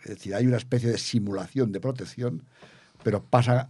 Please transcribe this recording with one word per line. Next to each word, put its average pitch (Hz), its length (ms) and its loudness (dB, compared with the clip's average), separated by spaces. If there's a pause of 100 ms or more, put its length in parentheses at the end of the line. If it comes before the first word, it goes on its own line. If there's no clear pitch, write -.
Es - 80 -14
decir, 95 220 -10
hay 117 140 2
una 123 100 4
especie 120 320 -2
de 110 80 0
simulación 101 760 -2
de 95 80 -6
protección, 120 600 -6 (600)
pero 101 200 0
pasa 127 460 4